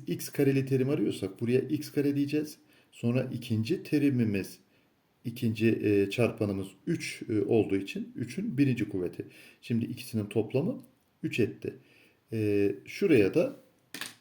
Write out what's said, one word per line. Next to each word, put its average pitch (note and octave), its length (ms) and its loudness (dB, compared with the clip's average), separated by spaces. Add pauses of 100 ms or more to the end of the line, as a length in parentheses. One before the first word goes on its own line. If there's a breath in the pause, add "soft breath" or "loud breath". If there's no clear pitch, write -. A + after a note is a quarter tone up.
x E3+ 220 -6
kareli C3+ 360 2
terim C3 240 2
arıyorsak G#2 500 -2
buraya A#2+ 200 2
x C#3 320 -4
kare C#3+ 240 0
diyeceğiz. C#3+ 420 -2 (340 soft breath)
Sonra A#2+ 420 -2
ikinci A2 500 -2
terimimiz, A#2+ 760 0 (640 soft breath)
ikinci, A2+ 420 0 (160)
e, G2+ 260 4
çarpanımız G2+ 580 0 (200)
üç, - 420 -4
e, G#2+ 120 0
olduğu G#2 360 2
için G2 380 -6
üçün D3+ 420 -6
birinci B2+ 320 2
kuvveti. F2 360 -6 (360 loud breath)
Şimdi A#2 240 -2
ikisinin - 400 -6
toplamı C#3 580 -2 (400)
üç D#3+ 160 -2
etti. - 360 -2 (580 soft breath)
E, G#2 380 2 (140)
şuraya A#2+ 480 4
da, - 260 0 (600)